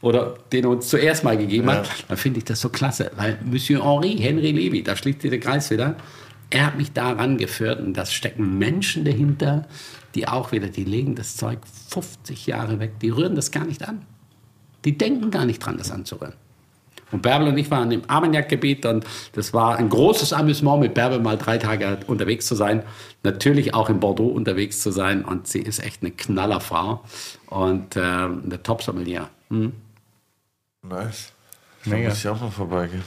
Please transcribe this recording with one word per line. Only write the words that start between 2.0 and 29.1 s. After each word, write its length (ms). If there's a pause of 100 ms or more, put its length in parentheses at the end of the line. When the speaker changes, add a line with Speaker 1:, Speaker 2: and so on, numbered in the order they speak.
Speaker 1:
Dann 100
finde 200
ich 60
das 160
so 80
klasse, 480
weil 280
Monsieur 400
Henri, 340
Henri 340
Levy, 300
da 140
schließt 260
sich 80
der 100
Kreis 300
wieder, 260 (540)
er 160
hat 100
mich 160
da 200
rangeführt 680
und 140
das 180
stecken 460
Menschen 480
dahinter, 600 (480)
die 140
auch 240
wieder, 160
die 160
legen 300
das 220
Zeug 220 (300)
fünfzig 580
Jahre 340
weg, 200
die 100
rühren 240
das 160
gar 140
nicht 240
an. 140 (840)
Die 140
denken 320
gar 160
nicht 140
dran, 180
das 120
anzurühren. 440 (800)
Und 100
Bärbel 260
und 100
ich 120
waren 220
im 160
Armagnac-Gebiet 800
und 180 (300)
das 180
war 240
ein 120
großes 440
Amüsement, 480
mit 140
Bärbel 260
mal 180
drei 200
Tage 400 (100)
unterwegs 380
zu 100
sein. 260 (400)
Natürlich 500
auch 160
in 120
Bordeaux 280
unterwegs 520
zu 100
sein 340
und 220
sie 140
ist 240
echt 180
eine 80
Knallerfrau 920 (460)
und, 440
äh, 60
eine 640
Top-Sommelier. 680 (220)